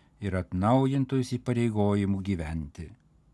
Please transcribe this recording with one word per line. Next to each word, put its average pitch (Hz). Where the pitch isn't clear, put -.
ir 95
atnaujintų 131
įsipareigojimų 104
gyventi“, 82